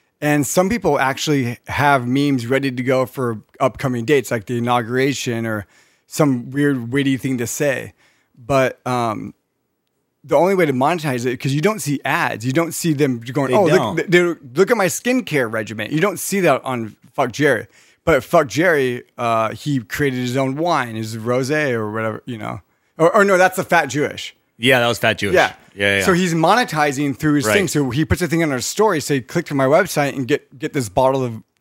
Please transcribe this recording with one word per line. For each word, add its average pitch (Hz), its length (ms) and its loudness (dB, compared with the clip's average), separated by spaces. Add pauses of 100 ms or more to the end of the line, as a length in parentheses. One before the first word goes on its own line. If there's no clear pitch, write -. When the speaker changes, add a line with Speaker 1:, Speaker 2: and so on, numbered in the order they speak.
(220)
Speaker 1:
And 147 240 2
some 185 240 0
people 165 300 0
actually 131 580 -2 (100)
have 135 400 2
memes 135 380 0
ready 135 260 0
to 123 120 -6
go 131 240 0
for 120 340 -6 (180)
upcoming 123 460 -2
dates, 139 240 2
like 117 160 -4
the 120 120 -4
inauguration 120 920 -2
or 107 180 -4 (400)
some 131 460 0
weird 135 400 0
witty 135 260 0
thing 131 220 -4
to 139 80 -4
say. 131 460 -4 (440)
But, 131 480 -2
um, 117 480 -4 (880)
the 143 120 0
only 175 180 4
way 180 140 2
to 139 60 2
monetize 139 520 0
it, 127 140 -2
'cause 135 120 -2
you 147 100 0
don't 202 180 0
see 143 260 -4
ads, 131 400 -2
you 131 60 -2
don't 165 240 0
see 165 180 0
them 131 280 0
going, 127 280 -2
Speaker 2:
They 208 80 4
Speaker 1:
"Oh, 190 100 6
Speaker 2:
don't. 135 280 2
Speaker 1:
look, - 160 -2
th-, - 0 - (260)
th-, - 0 - (180)
look 185 140 4
at 233 80 2
my 196 80 2
skincare 151 680 -2
regimen." 110 400 -6
You 151 80 0
don't 180 200 0
see 196 220 -4
that 143 220 2
on 120 320 -6 (180)
Fuck 127 180 -2
Jerry. 123 340 0 (400)
But 160 180 2
Fuck 160 240 4
Jerry, 131 540 0 (160)
uh, 113 380 0
he 139 240 -2
created 127 400 -4
his 123 180 -2
own 135 200 -2
wine, 147 380 -2
his 110 220 -8
rosé 127 540 0
or 107 200 -2
whatever, 110 360 -4
you 120 100 -8
know. 110 240 -10 (380)
Or, 170 160 4
or 202 100 6
no, 190 140 4
that's 185 160 4
the 190 80 -4
Fat 165 240 2
Jewish. 117 480 -6 (220)
Speaker 2:
Yeah, 123 220 4
that 120 80 2
was 117 120 0
Fat 110 180 2
Jewish. 98 160 -2
Speaker 1:
Yeah. 131 200 4 (200)
Speaker 2:
Yeah, 101 260 0
yeah. 95 60 0
Speaker 1:
So 190 80 4
he's 170 220 0
monetizing 156 840 0
through 151 180 0
his 131 120 0
Speaker 2:
Right. 107 60 2
Speaker 1:
thing. 101 140 2
So 143 220 -2
he 143 160 0
puts 175 160 -2
a 175 60 -2
thing 165 160 0
on 151 80 -2
our 127 100 -2
story, 202 400 0
say, 139 200 -2
"Click - 260 -6
to 147 80 -6
my 135 100 2
website 147 500 2
and 127 120 -6
get, 139 320 -4
get 151 140 -8
this 127 160 -2
bottle 131 340 2
of 113 180 -6 (200)